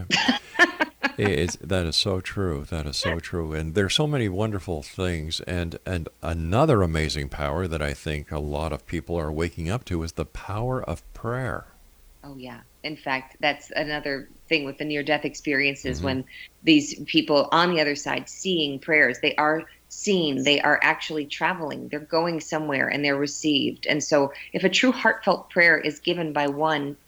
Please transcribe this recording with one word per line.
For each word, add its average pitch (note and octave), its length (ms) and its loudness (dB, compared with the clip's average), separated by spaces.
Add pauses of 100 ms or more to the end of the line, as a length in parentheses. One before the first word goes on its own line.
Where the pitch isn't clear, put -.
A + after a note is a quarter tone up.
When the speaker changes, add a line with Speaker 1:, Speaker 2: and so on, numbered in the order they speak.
(100)
Speaker 1:
Yeah. - 280 2 (200)
Speaker 2:
<laughs> E4+ 200 4 (400)
Speaker 1:
It G#2+ 100 2
is, E2+ 320 2
that F2+ 240 0
is D#2 120 -2
so F#2 240 0
true. E2+ 500 -4
That D#2 160 -4
is C#2 100 -6
so E2 240 -2
true. E2 320 -4
And D#2+ 220 -4
there's G2 200 2
so D3+ 120 2
many C3 240 0
wonderful F#2+ 520 -2
things. E2 580 -4
And, E2+ 440 -4
and F2 240 -4 (140)
another F#2+ 600 4
amazing D#2 460 0
power D2+ 400 -2
that D#2 140 -2
I D2 100 0
think D2 400 -6
a D#2 60 -4
lot D2 340 -2
of - 140 -6
people E2+ 300 -4
are D#2 140 -2
waking E2 380 -2
up F2 180 -2
to E2+ 180 -2
is D#2+ 80 -8
the D#2+ 120 -4
power A#2+ 580 -6
of - 200 -6 (100)
prayer. A#2 540 -6 (580)
Speaker 2:
Oh, C#3+ 140 -18
yeah. B2 220 -16 (220)
In D3+ 140 -8
fact, - 440 -4
that's D3 320 -2
another D3 560 -4 (200)
thing D#3 160 2
with C#3 140 -8
the D3 80 -6
near-death D3 400 0
experiences C#3 720 -2
Speaker 1:
Mm-hmm. D3+ 80 -2
Speaker 2:
when C3 180 -2 (380)
these D3+ 420 4
people D3 480 2
on F3 220 4
the D#3+ 60 4
other D3 160 2
side C3+ 320 -4
seeing D#3+ 500 -2
prayers, D3 420 4
they D3 140 2
are D3+ 300 2 (260)
seen, D3+ 540 0
they C#3+ 180 6
are D3 200 4
actually D#3 440 0
traveling, D#3+ 600 -4
they're D3 120 -6
going E3 400 0
somewhere D3+ 480 0
and C#3+ 160 0
they're C#3+ 120 2
received. C#3+ 680 0
And D3 160 2
so C#3 300 2 (220)
if - 100 0
a F#3 60 4
true B3+ 220 4
heartfelt - 580 0
prayer E3+ 280 6
is D3 220 -4
given E3+ 320 -2
by D3 140 0
one C#3+ 500 0 (100)